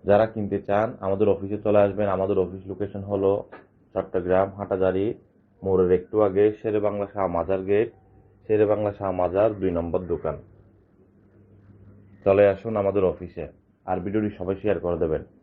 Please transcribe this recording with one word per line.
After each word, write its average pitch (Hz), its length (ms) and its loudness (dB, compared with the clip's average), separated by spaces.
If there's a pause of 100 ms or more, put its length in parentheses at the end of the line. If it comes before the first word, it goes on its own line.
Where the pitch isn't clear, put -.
যারা 104 200 6
কিনতে 101 360 -4
চান 107 380 -2
আমাদের 98 300 0
অফিসে 98 280 -2
চলে 104 220 2
আসবেন। 101 300 2
আমাদের 95 300 0
অফিস 95 280 -4
লোকেশন 98 360 -8
হলো 98 400 0 (500)
চট্টগ্রাম 92 560 0
হাটহাজারী 98 640 0 (500)
মোড়ের 92 280 2
একটু 92 300 2
আগে 104 400 4
শেরে 107 180 -2
বাংলা 101 340 -2
শাহ 98 140 -2
মাজার 87 360 -2
গেট, 101 300 0 (540)
শেরে 107 180 4
বাংলা 104 280 0
শাহ 98 180 -6
মাজার 92 480 0
দুই 92 120 0
নম্বর 85 280 -2
দোকান। 82 360 -4 (1900)
চলে 101 240 6
আসুন 107 300 0
আমাদের 98 260 2
অফিসে। 82 440 -4 (380)
আর 92 140 -4
ভিডিওটি 101 380 -2
সবাই 95 180 -4
শেয়ার 95 240 -2
করে 87 180 -2
দেবেন। 78 260 -2 (200)